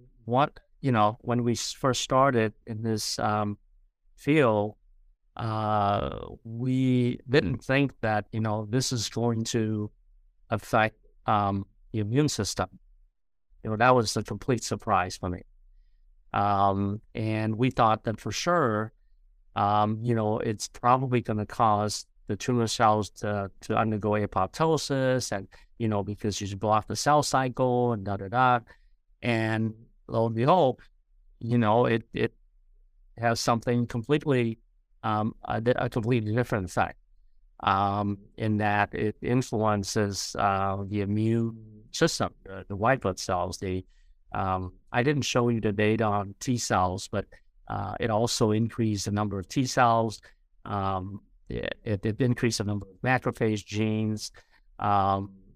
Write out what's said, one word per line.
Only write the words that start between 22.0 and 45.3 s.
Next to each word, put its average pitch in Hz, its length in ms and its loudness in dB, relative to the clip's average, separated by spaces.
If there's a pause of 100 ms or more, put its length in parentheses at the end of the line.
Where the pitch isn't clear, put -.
the 107 100 -4
tumor 120 300 0
cells 107 440 2
to, 104 400 -6 (120)
to 110 140 -2
undergo 107 340 0
apoptosis 127 1200 0
and, 98 160 -6 (300)
you 117 100 0
know, 104 160 0
because 104 360 -6
you 101 160 -6
block 107 300 2
the 101 100 -6
cell 147 260 4
cycle 127 720 0
and 101 120 -6
da, 101 120 -4
da, 98 120 -8
da. 123 320 4 (600)
And 110 520 0 (320)
lo 117 200 0
and 113 80 -2
behold, 135 460 4 (600)
you 113 180 0
know, 117 280 6
it, 117 260 0
it 117 200 -2 (840)
has 117 220 0
something 120 460 0
completely, 123 720 0 (440)
um, 107 320 0 (100)
a - 160 -2
di-, 123 160 4
a 123 120 -2
completely 110 440 0
different 113 340 0
effect, 90 300 -2 (680)
um, 101 540 2 (180)
in 107 220 0
that 104 360 2
it 110 260 -2
influences, 107 1160 0
uh, 98 480 0
the 104 140 -4
immune 110 880 -2
system, 139 420 0 (120)
the, 95 240 -14
the 101 80 -8
white 120 240 2
blood 92 180 -2
cells. 92 400 -4
The, 92 260 -4 (480)
um, 95 420 -4 (180)
I 123 100 0
didn't 143 200 0
show 120 260 0